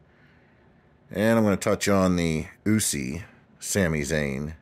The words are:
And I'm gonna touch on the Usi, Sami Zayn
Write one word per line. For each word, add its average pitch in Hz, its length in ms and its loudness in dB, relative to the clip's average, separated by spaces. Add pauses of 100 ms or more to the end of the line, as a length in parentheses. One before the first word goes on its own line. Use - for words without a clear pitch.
(1120)
And 113 280 2
I'm 110 60 4
gonna 101 120 2
touch 101 320 -2
on 92 280 4
the 80 320 -2 (180)
Usi, 85 560 -2 (360)
Sami 80 440 -2
Zayn 73 600 -4